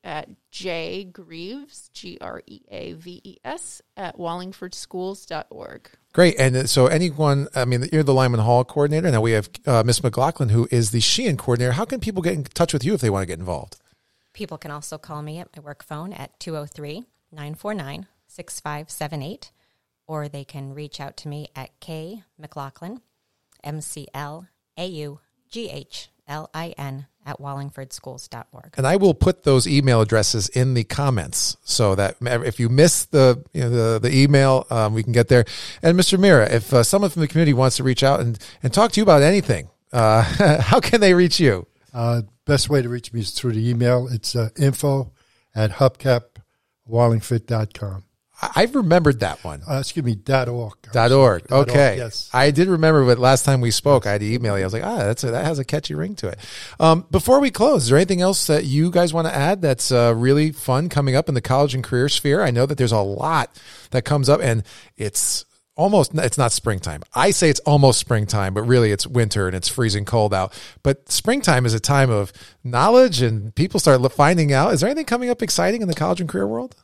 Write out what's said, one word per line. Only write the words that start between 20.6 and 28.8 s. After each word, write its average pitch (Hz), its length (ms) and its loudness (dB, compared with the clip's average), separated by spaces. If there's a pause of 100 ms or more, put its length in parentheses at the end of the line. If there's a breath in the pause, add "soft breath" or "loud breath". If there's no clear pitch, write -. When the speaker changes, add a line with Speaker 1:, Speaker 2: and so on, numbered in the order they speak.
Speaker 3:
reach 147 260 -16
out 139 160 -16
to - 120 -16
me 147 260 -12
at 131 160 -16 (100)
K 170 420 -16 (140)
McLaughlin, 156 640 -16 (640)
M 151 180 -12
C - 320 -16
L 147 340 -14 (300)
A 175 80 -10
U 151 360 -12 (280)
G 226 220 -12
H - 400 -18 (160)
L 151 260 -14
I 165 240 -12
N, 139 300 -12 (180)
at 143 160 -14
wallingford 139 520 -14
schools 131 340 -18
dot - 260 -18
org. - 240 -20
Speaker 2:
And 131 100 -2